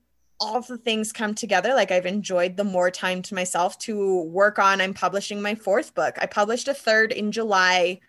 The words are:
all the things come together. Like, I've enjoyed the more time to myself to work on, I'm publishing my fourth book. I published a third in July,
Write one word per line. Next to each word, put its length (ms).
all 200
the 160
things 360
come 220
together. 380
Like, 180
I've 140
enjoyed 520
the 80
more 260
time 320
to 120
myself 460
to 420
work 360
on, 220
I'm 120
publishing 480
my 140
fourth 400
book. 260
I 60
published 420
a 60
third 380
in 200
July, 760